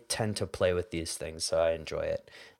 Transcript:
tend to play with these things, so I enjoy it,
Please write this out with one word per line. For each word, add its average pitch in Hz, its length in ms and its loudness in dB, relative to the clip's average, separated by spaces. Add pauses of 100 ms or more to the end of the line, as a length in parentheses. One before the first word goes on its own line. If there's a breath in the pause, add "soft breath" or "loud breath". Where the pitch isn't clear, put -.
tend 107 280 0
to 101 100 0
play 92 260 4
with 87 180 0
these 82 240 -4
things, 80 300 -6
so 82 160 2
I 82 120 6
enjoy 80 280 -4
it, 80 300 -2 (300 loud breath)